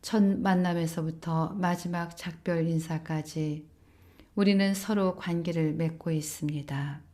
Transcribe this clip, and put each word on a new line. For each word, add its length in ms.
첫 200
만남에서부터 1300
마지막 600
작별 520
인사까지 1000
우리는 380
서로 420
관계를 580
맺고 380
있습니다. 920